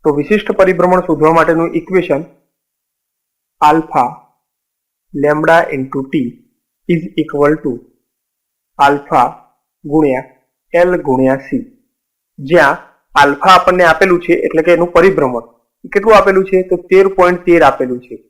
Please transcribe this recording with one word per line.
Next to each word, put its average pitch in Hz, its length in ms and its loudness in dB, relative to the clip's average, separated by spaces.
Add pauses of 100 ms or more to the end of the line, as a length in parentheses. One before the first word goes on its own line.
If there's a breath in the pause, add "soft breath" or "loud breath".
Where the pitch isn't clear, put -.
તો 143 120 0
વિશિષ્ટ 208 360 -2
પરિભ્રમણ 185 480 0
શોધવા 160 340 0
માટેનું 165 420 0
ઇક્વેશન 175 480 -4 (1400)
alpha 151 480 0 (1120)
lambda 160 480 0
into 135 100 -8
T 135 480 -6 (640)
is - 20 2
equal 151 560 -2
to 147 280 -6 (1080)
alpha 143 420 -2 (540)
ગુણ્યા 143 380 -2 (520)
L 175 260 0
ગુણ્યા 131 340 0
C, 135 300 -8 (760)
જ્યાં 147 380 0 (380)
આલ્ફા 147 440 2
આપણને 180 240 0
આપેલું 175 360 2
છે 175 140 -2
એટલે - 280 -2
કે 175 100 0
એનું 175 200 0
પરિભ્રમણ 151 960 -2
કેટલું 208 280 2
આપેલું 190 280 2
છે? 190 180 -2
તો 185 120 -2
તેર 190 320 2
પોઇન્ટ 180 320 0
તેર 170 240 2
આપેલું 131 360 0
છે. - 300 -20